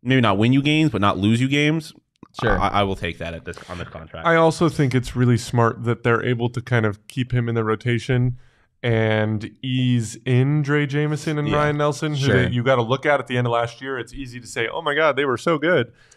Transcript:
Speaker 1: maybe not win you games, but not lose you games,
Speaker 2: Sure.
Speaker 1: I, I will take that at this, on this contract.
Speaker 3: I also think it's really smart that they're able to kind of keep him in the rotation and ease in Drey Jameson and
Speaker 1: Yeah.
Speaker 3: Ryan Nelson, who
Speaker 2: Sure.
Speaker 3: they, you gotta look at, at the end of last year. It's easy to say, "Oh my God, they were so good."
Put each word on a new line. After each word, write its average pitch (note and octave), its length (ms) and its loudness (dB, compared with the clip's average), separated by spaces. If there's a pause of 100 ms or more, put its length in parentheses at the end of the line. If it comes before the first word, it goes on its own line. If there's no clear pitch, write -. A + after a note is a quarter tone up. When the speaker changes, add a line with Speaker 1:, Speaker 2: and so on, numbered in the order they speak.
Speaker 1:
maybe B2+ 200 4
not G#2 160 4
win A#2 160 4
you C#3 80 4
games, D3+ 300 2
but G2 100 -2
not G2+ 160 2
lose A2 240 2
you C3 80 0
games, D3+ 420 0 (500)
Speaker 2:
Sure. G#2 180 0
Speaker 1:
I, G2 80 0
I G#2 160 2
will F#2+ 140 -2
take E2+ 220 -8
that E2 140 -8
at E2 120 -14
this, E2+ 120 -12 (120)
on F2+ 80 -12
this E2+ 100 -12
contract. D#2+ 400 -10
Speaker 3:
I E3 80 4
also E3 320 4
think C#3+ 260 0
it's B2+ 220 -2
really B2 220 4
smart A#2 480 0
that A#2 180 -4
they're A#2 180 2
able A#2+ 280 -2
to A#2+ 120 -8
kind A#2 240 0
of G#2 220 -4
keep B2 260 -6
him A#2+ 140 -2
in A#2 80 -2
the A2+ 80 0
rotation B2 760 0 (460)
and A2 680 0 (120)
ease B2 600 0
in C3 360 2
Drey D3 260 0
Jameson D3+ 520 -4
and D3 80 -2
Speaker 1:
Yeah. D3 80 0
Speaker 3:
Ryan D3 220 0
Nelson, D3+ 340 -2
who D3 140 -4
Speaker 2:
Sure. B2 180 4
Speaker 3:
they, B2 80 0
you B2 100 -2
gotta C3 200 2
look B2 240 -2
at, C#3+ 160 2
at B2 60 -10
the B2 100 -2
end B2 100 0
of A#2 60 0
last A#2 280 -2
year. C3+ 160 -8
It's A#2 160 -10
easy B2 280 -12
to A2 60 -20
say, A#2 200 -4
"Oh - 140 -8
my D3 120 -2
God, D3+ 220 2
they C#3+ 80 0
were B2+ 140 0
so E3 200 0
good." D3+ 360 0 (240)